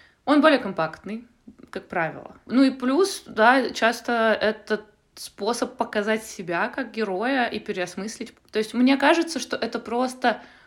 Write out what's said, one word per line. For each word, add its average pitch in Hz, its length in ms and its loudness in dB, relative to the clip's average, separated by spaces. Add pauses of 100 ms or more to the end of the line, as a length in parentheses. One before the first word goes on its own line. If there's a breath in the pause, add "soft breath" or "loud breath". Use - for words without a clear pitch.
(260 loud breath)
он 285 160 6
более 294 180 6
компактный, 196 680 -6 (440)
как - 180 -12
правило. 156 460 -6 (100)
Ну 262 180 4
и 262 80 4
плюс, 269 560 0
да, 240 440 4
часто 226 720 0
это 214 400 -2 (340)
способ - 640 -6
показать 220 480 -2
себя 175 440 -4
как 262 220 -8
героя 220 560 -2
и 208 120 -6
переосмыслить. 196 760 -8 (180)
То 220 80 -2
есть 214 140 -4
мне 254 240 4
кажется, 320 420 2
что - 180 -8
это 233 220 -4
просто 247 640 -2 (260 loud breath)